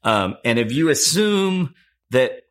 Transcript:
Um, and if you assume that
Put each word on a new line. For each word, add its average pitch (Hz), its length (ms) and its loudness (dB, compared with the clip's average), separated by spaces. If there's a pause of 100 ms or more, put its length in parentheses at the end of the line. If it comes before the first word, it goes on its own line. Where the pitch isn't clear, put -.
Um, 101 420 0
and 117 140 2
if 117 140 -2
you 160 160 0
assume 190 840 0 (360)
that 127 300 0 (100)